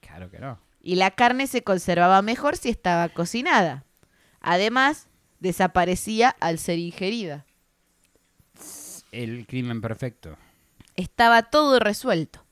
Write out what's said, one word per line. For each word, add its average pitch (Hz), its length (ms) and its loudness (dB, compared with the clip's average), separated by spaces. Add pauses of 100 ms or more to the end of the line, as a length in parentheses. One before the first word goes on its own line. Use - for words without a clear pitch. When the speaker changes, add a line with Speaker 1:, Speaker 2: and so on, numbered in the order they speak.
Speaker 1:
Claro 90 300 -20
que 80 100 -20
no. 127 180 -14 (240)
Speaker 2:
Y 180 140 -2
la 190 160 2
carne 247 340 2
se 247 160 -4
conservaba 185 600 4
mejor 262 340 -2
si - 140 -6
estaba 175 400 -2
cocinada. 175 760 -2 (560)
Además, 233 680 0 (320)
desaparecía 185 920 0 (100)
al 165 180 -2
ser 170 200 -4
ingerida. 170 680 -8 (1700)
Speaker 1:
El 117 340 -10
crimen 123 340 -6
perfecto. 110 560 -10 (600)
Speaker 2:
Estaba 233 480 4
todo 285 340 4
resuelto. 208 720 -2